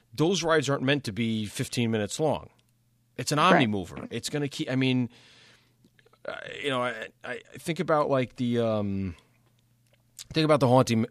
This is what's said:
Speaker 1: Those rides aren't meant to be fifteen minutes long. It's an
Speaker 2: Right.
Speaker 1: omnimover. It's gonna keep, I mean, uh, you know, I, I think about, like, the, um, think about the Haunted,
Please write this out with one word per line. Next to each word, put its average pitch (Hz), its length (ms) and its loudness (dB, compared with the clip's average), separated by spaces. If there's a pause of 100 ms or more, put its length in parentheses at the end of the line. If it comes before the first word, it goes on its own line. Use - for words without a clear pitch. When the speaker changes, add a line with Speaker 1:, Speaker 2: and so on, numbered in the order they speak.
(140)
Speaker 1:
Those 160 280 0
rides 160 280 2
aren't 139 120 -2
meant 139 220 0
to 117 80 -6
be 110 340 -2
fifteen - 440 -2
minutes 107 280 -2
long. 135 300 -2 (680)
It's 127 140 -4
an 143 60 2
Speaker 2:
Right. 160 300 6
Speaker 1:
omnimover. 95 420 -6
It's 113 200 -8
gonna 147 180 -2
keep, 143 220 -6
I 127 60 0
mean, 127 340 2 (1160)
uh, - 80 -8 (280)
you 143 80 -4
know, 127 120 0
I, 123 120 -2 (280)
I 120 180 -10 (180)
think 160 220 -4
about, 151 300 0
like, 131 260 0
the, 120 220 0
um, 101 560 0 (1160)
think 160 120 2
about 151 160 6
the 143 80 6
Haunted, 120 420 4